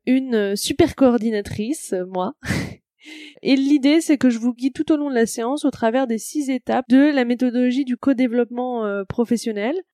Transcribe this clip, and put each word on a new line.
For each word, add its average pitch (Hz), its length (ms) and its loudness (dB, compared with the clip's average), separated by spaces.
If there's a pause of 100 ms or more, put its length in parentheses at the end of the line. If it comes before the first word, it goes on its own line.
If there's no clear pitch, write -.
une 240 520 0
super - 380 0
coordinatrice, 226 1000 0 (120)
moi. 185 360 -4
<laughs> - 400 -6 (600)
Et 262 140 4
l'idée, 277 440 4
c'est 311 180 2
que 254 120 4
je 226 80 0
vous 233 160 -2
guide 254 200 -4
tout 320 180 0
au 311 40 2
long 294 140 -4
de 262 40 -4
la 226 120 2
séance 247 380 -4
au 285 60 2
travers 247 360 0
des 226 120 -2
six 277 320 -6
étapes 247 380 -2
de 269 240 6
la 269 120 2
méthodologie 247 600 0
du 247 120 -4
co-développement, 240 880 0
euh, 202 200 -4
professionnel, 220 720 -2 (200)